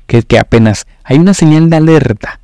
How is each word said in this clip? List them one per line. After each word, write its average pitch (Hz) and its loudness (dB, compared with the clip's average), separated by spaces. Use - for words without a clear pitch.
Que, 117 -2
que - -2
apenas 113 -2
hay 131 -2
una 180 2
señal 160 2
de 165 0
alerta 151 -2